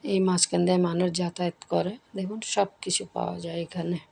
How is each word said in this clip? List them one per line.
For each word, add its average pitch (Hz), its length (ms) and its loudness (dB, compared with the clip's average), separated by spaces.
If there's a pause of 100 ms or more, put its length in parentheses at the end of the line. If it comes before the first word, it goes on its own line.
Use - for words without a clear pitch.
(120)
এই 196 60 4 (100)
মাঝখান 180 380 2
দিয়ে 180 220 4
মানুষ 170 200 2 (120)
যাতায়াত 175 380 -2 (140)
করে। 170 200 2 (240)
দেখুন, 196 220 -4 (160)
সব 196 140 2 (160)
কিছু 190 180 -2 (120)
পাওয়া 175 300 -2
যায় 170 220 -4
এখানে। 170 320 -4 (140)